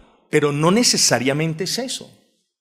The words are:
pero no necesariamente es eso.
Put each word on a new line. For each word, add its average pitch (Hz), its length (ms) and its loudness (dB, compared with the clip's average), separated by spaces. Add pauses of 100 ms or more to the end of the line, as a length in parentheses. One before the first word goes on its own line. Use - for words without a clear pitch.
(300)
pero 151 220 2
no 151 200 2
necesariamente 156 920 0
es - 160 -6
eso. - 320 -10 (500)